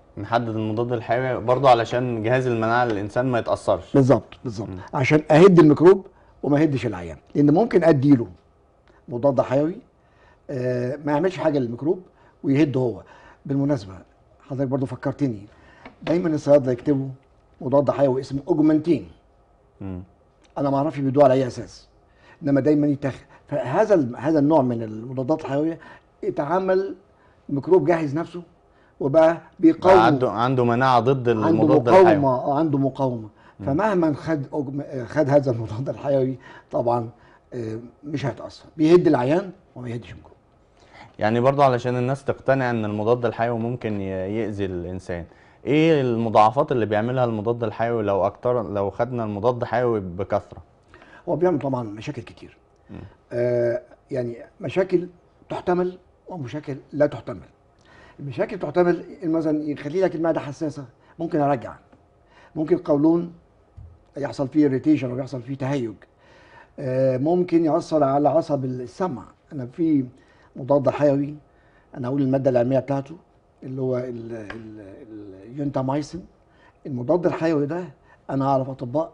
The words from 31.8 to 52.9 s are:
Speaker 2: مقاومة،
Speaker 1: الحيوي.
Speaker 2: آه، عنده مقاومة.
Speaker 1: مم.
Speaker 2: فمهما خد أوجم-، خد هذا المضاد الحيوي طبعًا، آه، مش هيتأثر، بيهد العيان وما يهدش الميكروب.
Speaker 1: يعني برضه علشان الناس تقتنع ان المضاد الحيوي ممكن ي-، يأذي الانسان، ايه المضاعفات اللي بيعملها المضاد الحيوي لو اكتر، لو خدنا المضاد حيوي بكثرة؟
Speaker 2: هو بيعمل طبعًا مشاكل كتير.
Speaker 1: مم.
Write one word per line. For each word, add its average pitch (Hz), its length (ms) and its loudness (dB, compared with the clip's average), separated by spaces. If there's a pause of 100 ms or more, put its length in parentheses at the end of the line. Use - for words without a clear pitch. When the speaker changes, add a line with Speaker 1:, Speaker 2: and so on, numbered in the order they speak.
Speaker 2:
مقاومة، 185 120 8 (100)
Speaker 1:
الحيوي. 147 140 2
Speaker 2:
آه، 135 320 0
عنده 151 200 0
مقاومة. 131 500 -2 (320)
Speaker 1:
مم. 104 60 -10
Speaker 2:
فمهما 170 480 2
خد 151 400 -4
أوجم-، 135 520 -8
خد 147 240 0
هذا 139 220 4
المضاد 117 380 -6
الحيوي 135 480 -2 (340)
طبعًا، 117 380 -2 (440)
آه، 113 260 -8 (240)
مش 147 220 -8
هيتأثر، - 380 -10 (140)
بيهد 165 300 6
العيان 156 440 2 (240)
وما 123 140 -12
يهدش 117 220 -10
الميكروب. - 180 -20 (880)
Speaker 1:
يعني 110 200 0
برضه 139 240 2
علشان 123 340 2
الناس 127 280 -4
تقتنع 131 440 -2
ان 113 160 -2
المضاد 107 400 0
الحيوي 117 340 -2
ممكن 113 420 -6
ي-، 95 80 -6
يأذي 101 560 -4
الانسان، 90 600 -8 (400)
ايه 156 360 2
المضاعفات 117 720 2
اللي 117 140 0
بيعملها 117 400 0
المضاد 117 380 -4
الحيوي 113 400 -4
لو 98 220 0
اكتر، 107 480 -4
لو 101 160 -2
خدنا 120 340 -6
المضاد 113 400 -2
حيوي 117 360 -2
بكثرة؟ 95 640 -6 (680)
Speaker 2:
هو 175 60 -2
بيعمل 165 240 0
طبعًا 127 240 -4
مشاكل 110 380 -12
كتير. - 360 -20 (320)
Speaker 1:
مم. 95 80 -16 (340)